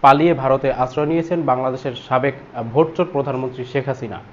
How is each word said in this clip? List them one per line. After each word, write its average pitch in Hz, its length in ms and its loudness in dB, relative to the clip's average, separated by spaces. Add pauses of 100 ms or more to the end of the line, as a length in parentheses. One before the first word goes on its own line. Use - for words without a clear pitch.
পালিয়ে 147 320 6
ভারতে 135 400 2
আশ্রয় 127 320 -2
নিয়েছেন 165 360 0
বাংলাদেশের 131 500 -2 (180)
সাবেক, 131 240 2 (220)
আহ, 123 80 -6 (100)
ভোটচোর 165 400 2
প্রধানমন্ত্রী 131 520 -4
শেখ 135 220 -4
হাসিনা। 117 320 -8 (140)